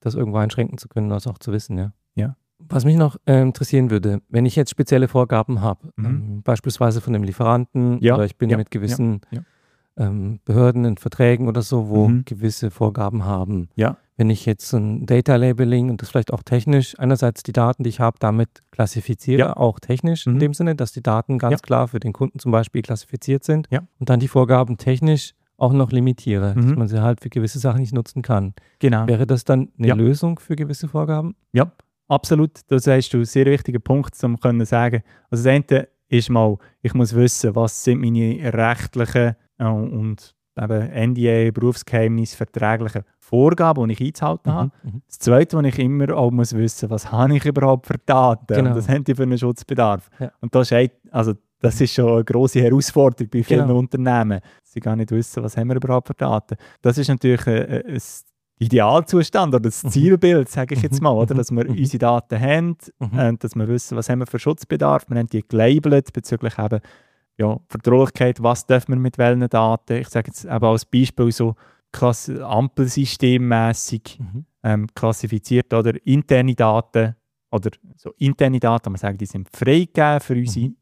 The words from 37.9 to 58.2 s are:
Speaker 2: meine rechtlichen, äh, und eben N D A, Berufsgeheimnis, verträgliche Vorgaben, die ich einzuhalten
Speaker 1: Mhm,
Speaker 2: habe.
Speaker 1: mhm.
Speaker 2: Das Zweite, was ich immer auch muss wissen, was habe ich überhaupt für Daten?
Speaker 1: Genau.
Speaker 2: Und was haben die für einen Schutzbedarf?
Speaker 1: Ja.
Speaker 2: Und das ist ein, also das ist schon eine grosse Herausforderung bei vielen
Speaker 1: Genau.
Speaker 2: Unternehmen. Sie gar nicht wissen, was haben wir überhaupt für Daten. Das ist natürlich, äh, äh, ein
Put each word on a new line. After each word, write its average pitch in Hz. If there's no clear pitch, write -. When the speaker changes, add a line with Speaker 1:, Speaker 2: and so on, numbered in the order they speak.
Speaker 2:
meine 117
rechtlichen, 117
äh, 120
und 110
eben 110
N 117
D 117
A, 113
Berufsgeheimnis, 113
verträgliche 110
Vorgaben, 151
die 113
ich 104
einzuhalten 151
Speaker 1:
Mhm, 156
Speaker 2:
habe. 139
Speaker 1:
mhm. 117
Speaker 2:
Das -
Zweite, 147
was 147
ich 135
immer 139
auch 127
muss 120
wissen, 110
was 107
habe 131
ich 139
überhaupt 135
für -
Daten? 127
Speaker 1:
Genau. 131
Speaker 2:
Und 120
was 107
haben 139
die 131
für 131
einen 127
Schutzbedarf? 117
Speaker 1:
Ja. 127
Speaker 2:
Und 117
das 127
ist -
ein, 127
also 110
das 117
ist 131
schon 120
eine 117
grosse 123
Herausforderung 127
bei 117
vielen 147
Speaker 1:
Genau. 123
Speaker 2:
Unternehmen. 123
Sie -
gar 110
nicht 113
wissen, 117
was 110
haben 117
wir 127
überhaupt 127
für -
Daten. 110
Das 123
ist 143
natürlich, 127
äh, 113
äh, 185
ein 120